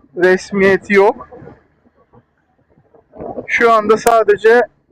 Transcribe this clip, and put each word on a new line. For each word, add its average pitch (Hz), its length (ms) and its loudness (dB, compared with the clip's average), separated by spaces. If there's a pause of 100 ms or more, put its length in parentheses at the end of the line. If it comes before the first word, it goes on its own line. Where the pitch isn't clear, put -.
(180)
resmiyeti 185 760 0
yok. 202 360 0 (2250)
Şu 233 240 0
anda 214 260 0
sadece, 220 640 2 (300)